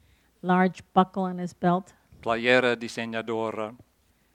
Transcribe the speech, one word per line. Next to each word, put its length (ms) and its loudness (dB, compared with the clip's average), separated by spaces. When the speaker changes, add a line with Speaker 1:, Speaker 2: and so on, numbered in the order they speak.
Speaker 1:
Large 420 0
buckle 300 0
on 160 -8
his 140 -10
belt. 400 -2
Speaker 2:
Playera 560 4
diseñadora. 960 -6